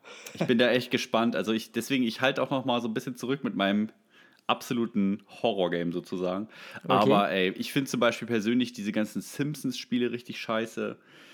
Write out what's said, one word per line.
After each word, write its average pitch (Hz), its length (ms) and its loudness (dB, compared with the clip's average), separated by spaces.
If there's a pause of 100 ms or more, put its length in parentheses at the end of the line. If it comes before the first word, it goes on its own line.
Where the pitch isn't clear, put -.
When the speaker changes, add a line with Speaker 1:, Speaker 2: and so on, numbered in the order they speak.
(340)
Speaker 1:
Ich - 140 -4
bin 120 100 4
da 120 140 6
echt 123 180 2
gespannt. 117 460 2
Also 101 180 0
ich, 113 200 -2
deswegen, 127 300 0
ich 113 180 -2
halte 135 200 2
auch 131 80 0
noch 135 160 -2
mal 120 160 2
so 120 60 -2
ein 110 80 -4
bisschen 127 220 -6
zurück 135 260 -4
mit 113 120 -4
meinem 104 340 2 (580)
absoluten 113 720 0 (220)
Horrorgame 87 500 0
sozusagen. 90 540 -4 (380)
Speaker 2:
Okay. 87 60 0
Speaker 1:
Aber, 101 380 6
ey, 95 220 2
ich - 200 -6
find 139 160 0
zum 131 120 -2
Beispiel 117 280 2
persönlich 120 460 0
diese 104 180 -4
ganzen 104 300 -2
Simpsons-Spiele 127 920 -4
richtig 120 300 -10
scheiße. 113 560 -4 (360)